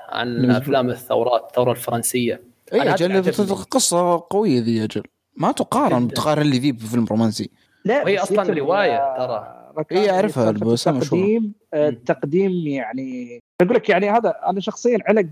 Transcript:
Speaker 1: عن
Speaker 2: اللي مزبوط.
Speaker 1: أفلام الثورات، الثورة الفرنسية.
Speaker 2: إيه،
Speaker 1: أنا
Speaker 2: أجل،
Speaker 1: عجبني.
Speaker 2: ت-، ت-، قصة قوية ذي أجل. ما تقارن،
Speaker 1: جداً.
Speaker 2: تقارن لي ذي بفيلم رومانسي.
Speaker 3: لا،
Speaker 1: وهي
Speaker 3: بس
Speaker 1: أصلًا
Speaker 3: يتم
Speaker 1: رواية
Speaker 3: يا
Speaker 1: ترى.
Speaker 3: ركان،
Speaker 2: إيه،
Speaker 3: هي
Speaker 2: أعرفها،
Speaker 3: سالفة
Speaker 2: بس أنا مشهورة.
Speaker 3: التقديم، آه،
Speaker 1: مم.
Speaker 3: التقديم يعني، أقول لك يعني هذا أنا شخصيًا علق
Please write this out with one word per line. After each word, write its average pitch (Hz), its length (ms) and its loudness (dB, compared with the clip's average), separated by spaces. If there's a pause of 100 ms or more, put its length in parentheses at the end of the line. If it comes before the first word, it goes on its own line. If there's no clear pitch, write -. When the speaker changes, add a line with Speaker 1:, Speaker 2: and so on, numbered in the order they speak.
Speaker 1:
عن 117 180 -6
Speaker 2:
اللي 123 220 0
مزبوط. 120 140 2
Speaker 1:
أفلام 135 280 0
الثورات، 117 580 0
الثورة 123 220 0
الفرنسية. 117 720 -2 (300)
Speaker 2:
إيه، 247 100 2
Speaker 1:
أنا 190 120 2
Speaker 2:
أجل، 180 180 2
Speaker 1:
عجبني. 185 200 2
Speaker 2:
ت-، - 80 -2
ت-، 196 120 0
قصة 175 800 0
قوية 190 300 2
ذي 113 240 0
أجل. 107 180 -6 (340)
ما 202 160 0
تقارن، 160 540 0
Speaker 1:
جداً. 113 80 -6
Speaker 2:
تقارن 147 280 0
لي 143 160 2
ذي 139 140 0
بفيلم 113 320 -2
رومانسي. 107 460 0 (340)
Speaker 3:
لا، 247 200 2
Speaker 1:
وهي 196 120 2
Speaker 3:
بس 180 60 0
Speaker 1:
أصلًا 202 200 0
Speaker 3:
يتم 185 120 0
Speaker 1:
رواية 160 380 2
Speaker 3:
يا 131 260 0
Speaker 1:
ترى. 110 360 -6 (240)
Speaker 3:
ركان، 170 200 -4
Speaker 2:
إيه، 208 80 2
Speaker 3:
هي 196 40 2
Speaker 2:
أعرفها، 185 340 2
Speaker 3:
سالفة 107 220 0
Speaker 2:
بس 117 220 2
أنا 143 100 2
مشهورة. 170 240 0
Speaker 3:
التقديم، 214 300 0 (220)
آه، 151 160 2
Speaker 1:
مم. 120 60 -4
Speaker 3:
التقديم 175 540 0 (160)
يعني، 127 760 -8 (220)
أقول 196 120 4
لك - 140 0
يعني 202 220 2
هذا 214 240 2 (120)
أنا 190 140 0
شخصيًا 226 380 -2 (100)
علق 202 240 2